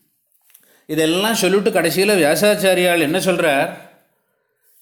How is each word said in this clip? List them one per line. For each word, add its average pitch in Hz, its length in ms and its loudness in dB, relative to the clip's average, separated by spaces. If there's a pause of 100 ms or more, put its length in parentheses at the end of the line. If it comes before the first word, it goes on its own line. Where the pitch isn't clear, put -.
(880)
இதெல்லாம் 165 480 -2
சொல்லிட்டு 190 340 0
கடைசியில 185 440 0
வியாசாச்சாரியால் 180 880 2
என்ன 160 140 -2
சொல்றார்? 170 500 0 (1120)